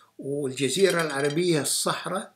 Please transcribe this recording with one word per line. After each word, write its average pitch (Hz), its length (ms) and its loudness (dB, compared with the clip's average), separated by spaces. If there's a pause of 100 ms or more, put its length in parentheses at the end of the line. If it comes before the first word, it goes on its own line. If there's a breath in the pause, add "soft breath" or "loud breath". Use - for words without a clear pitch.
(200 soft breath)
والجزيرة 143 840 0
العربية 147 600 2
الصحراء 175 760 -4